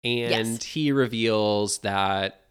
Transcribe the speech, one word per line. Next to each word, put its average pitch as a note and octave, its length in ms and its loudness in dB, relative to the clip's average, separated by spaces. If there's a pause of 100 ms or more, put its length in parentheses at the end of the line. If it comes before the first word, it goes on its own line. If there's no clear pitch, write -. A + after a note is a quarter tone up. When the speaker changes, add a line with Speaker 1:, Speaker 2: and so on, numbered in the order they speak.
Speaker 1:
And A#2 500 -2
Speaker 2:
Yes. A2+ 100 -8
Speaker 1:
he D3+ 280 -2
reveals A2 880 2
that G2 720 0